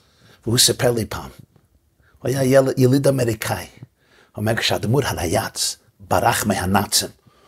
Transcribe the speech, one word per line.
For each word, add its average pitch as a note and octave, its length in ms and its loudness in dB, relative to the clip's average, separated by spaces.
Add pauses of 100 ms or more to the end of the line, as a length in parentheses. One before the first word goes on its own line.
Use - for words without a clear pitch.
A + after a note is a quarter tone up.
(460)
והוא A2+ 120 0
סיפר B2 320 2
לי A2+ 140 -2
פעם, - 260 -10 (880)
הוא B2+ 100 -6
היה C3+ 160 -2
יל-, C3 320 4
יליד C3+ 320 4
אמריקאי. A#2 580 -2 (140)
הוא - 60 -20 (500)
אומר, A2 200 -2
כשהאדמו"ר A2 480 0
הריי"צ - 720 -4 (240)
ברח A2 460 0
מהנאצים, F#2+ 640 0 (400)